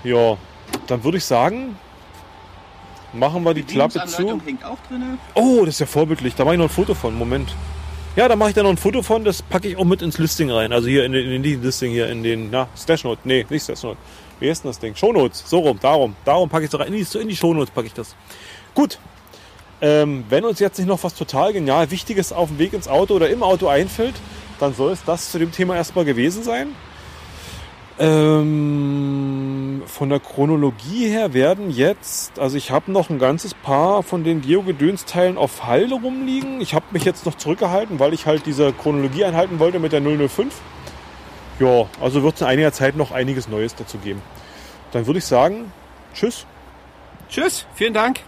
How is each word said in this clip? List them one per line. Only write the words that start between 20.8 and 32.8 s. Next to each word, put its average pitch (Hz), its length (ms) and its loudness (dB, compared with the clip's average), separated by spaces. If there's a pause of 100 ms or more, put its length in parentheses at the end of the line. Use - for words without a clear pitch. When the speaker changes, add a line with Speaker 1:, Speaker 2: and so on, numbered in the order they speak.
Speaker 1:
noch 190 160 -2
was 175 100 -4
total 175 400 0
genial 151 380 2
Wichtiges 190 420 -4
auf 175 160 0
dem 151 80 -8
Weg 185 160 0
ins - 140 -6
Auto 185 260 2
oder 165 160 4
im 233 140 0
Auto 185 240 2
einfällt, 190 480 0 (440)
dann 139 140 0
soll 135 200 0
es 175 100 -10
das - 280 -4
zu 180 80 -6
dem 165 120 0
Thema 180 240 -2
erstmal 170 300 0
gewesen 147 380 0
sein. 247 260 -4 (1300)
Ähm, 143 1900 0
von - 240 -6
der 143 100 2
Chronologie 147 880 0
her 208 260 0
werden 175 380 2
jetzt, - 680 -2
also 139 180 -2
ich 135 140 -6
habe 156 200 0